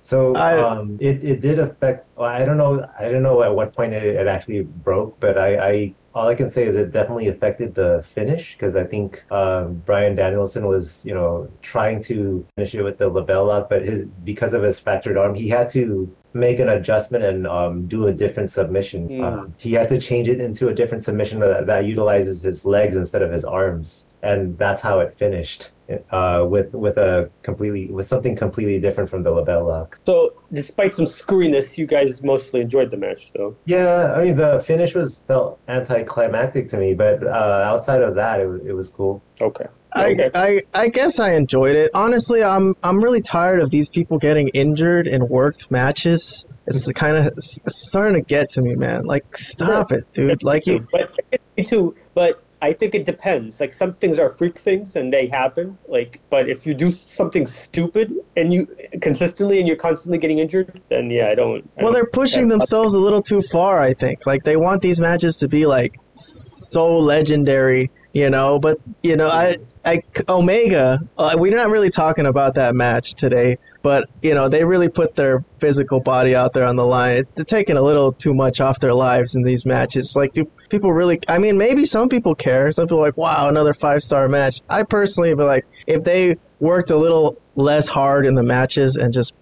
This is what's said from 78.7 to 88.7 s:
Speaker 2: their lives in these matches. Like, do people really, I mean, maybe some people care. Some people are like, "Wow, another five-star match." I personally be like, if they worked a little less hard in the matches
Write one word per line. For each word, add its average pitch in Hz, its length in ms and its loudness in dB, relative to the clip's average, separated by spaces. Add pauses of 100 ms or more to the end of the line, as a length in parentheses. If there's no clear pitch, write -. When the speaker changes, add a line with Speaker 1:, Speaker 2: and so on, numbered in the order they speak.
Speaker 2:
their 131 140 2
lives 123 420 2
in 123 80 0
these 127 220 0
matches. 127 500 -2
Like, 139 180 0
do 160 100 -2 (260)
people 202 240 2
really, 170 340 2
I 170 120 0
mean, 202 180 2
maybe 247 280 4
some 226 240 0
people 226 260 0
care. 135 360 2
Some 170 160 0
people 165 120 2
are 151 80 4
like, 143 100 -2
"Wow, 151 320 0
another 147 240 2
five-star 143 560 2
match." 139 400 0
I - 140 0
personally 196 520 2
be 143 80 2
like, 135 220 2 (220)
if 160 160 0
they 175 340 2 (220)
worked 175 320 2
a 156 60 4
little 156 400 2 (180)
less 147 340 2
hard 139 360 2
in 131 100 4
the 123 80 4
matches 127 520 2